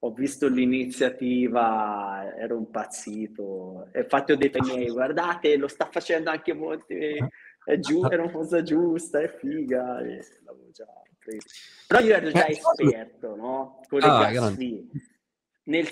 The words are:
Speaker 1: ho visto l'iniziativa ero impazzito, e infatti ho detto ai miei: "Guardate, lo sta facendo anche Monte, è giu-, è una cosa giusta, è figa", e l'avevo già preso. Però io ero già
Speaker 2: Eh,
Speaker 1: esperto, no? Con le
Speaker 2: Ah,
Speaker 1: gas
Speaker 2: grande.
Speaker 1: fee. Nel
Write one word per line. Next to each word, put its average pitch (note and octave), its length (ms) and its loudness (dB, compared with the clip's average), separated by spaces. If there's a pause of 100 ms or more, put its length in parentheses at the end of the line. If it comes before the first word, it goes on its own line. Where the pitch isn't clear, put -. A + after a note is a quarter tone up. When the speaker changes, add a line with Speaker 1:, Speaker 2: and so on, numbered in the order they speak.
Speaker 1:
ho A#2+ 60 -2
visto C3+ 380 0
l'iniziativa A#2+ 1900 0
ero A#2 220 -4
impazzito, G#2 1400 -8
e B2+ 80 -2
infatti C#3 320 2
ho - 20 6
detto C3+ 220 0
ai B2+ 80 0
miei: B2 240 -2
"Guardate, D3+ 640 0
lo C#3 140 0
sta - 200 -4
facendo E3 400 -2
anche D#3+ 240 -4
Monte, D#3 760 -6 (340)
è D3 160 2
giu-, D#3+ 300 2
è F3+ 60 0
una E3+ 140 0
cosa E3 340 0
giusta, D#3+ 580 0
è D#3+ 80 -2
figa", B2+ 720 -4
e B2 200 -10 (220)
l'avevo B1+ 280 -20
già A2+ 160 -20 (300)
preso. G#2+ 300 -14 (400)
Però A#3+ 140 6
io A3 140 6
ero D#3+ 160 0
già D#3+ 160 4
Speaker 2:
Eh, D#3 40 0
Speaker 1:
esperto, B2 880 0
no? C3 500 -8
Con C#3 140 0
le D3+ 60 8
Speaker 2:
Ah, C#3 120 8
Speaker 1:
gas G#2+ 140 4
Speaker 2:
grande. A2+ 240 0
Speaker 1:
fee. A#2 300 -8 (800)
Nel D#3 240 0